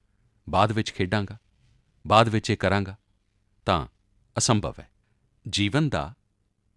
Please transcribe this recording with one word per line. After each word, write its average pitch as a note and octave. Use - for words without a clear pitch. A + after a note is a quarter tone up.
ਬਾਅਦ G#2+
ਵਿੱਚ G#2+
ਖੇਡਾਂਗਾ, G2+
ਬਾਅਦ A2+
ਵਿੱਚ G#2+
ਇਹ G#2
ਕਰਾਂਗਾ, G2
ਤਾਂ E2+
ਅਸੰਭਵ G#2+
ਹੈ। -
ਜੀਵਨ A#2+
ਦਾ E2